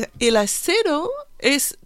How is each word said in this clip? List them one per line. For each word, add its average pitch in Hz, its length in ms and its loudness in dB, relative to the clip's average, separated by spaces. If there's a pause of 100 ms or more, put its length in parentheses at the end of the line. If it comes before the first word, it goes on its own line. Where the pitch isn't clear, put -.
eh, - 60 -8 (100)
el 233 180 4
acero 349 720 0 (300)
es - 460 0